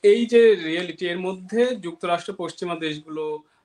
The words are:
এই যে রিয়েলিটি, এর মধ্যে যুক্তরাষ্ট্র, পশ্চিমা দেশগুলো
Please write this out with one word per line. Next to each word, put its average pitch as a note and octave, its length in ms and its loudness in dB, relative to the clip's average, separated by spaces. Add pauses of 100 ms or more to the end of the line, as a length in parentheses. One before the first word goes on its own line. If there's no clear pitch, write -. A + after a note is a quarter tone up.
এই A3+ 220 6
যে A3+ 300 6
রিয়েলিটি, E3 520 -6
এর F3 120 -6
মধ্যে F#3+ 560 -4
যুক্তরাষ্ট্র, F3 580 -6
পশ্চিমা F3 420 -8
দেশগুলো D#3 480 -8 (420)